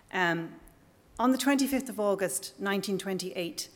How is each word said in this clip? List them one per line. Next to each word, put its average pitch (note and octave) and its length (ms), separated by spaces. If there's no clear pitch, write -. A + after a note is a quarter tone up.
Um, E3+ 400
on B3 120
the C4 60
twenty-fifth C4+ 540
of G3+ 100
August, F#3+ 580
nineteen G3 380
twenty-eight, F3+ 800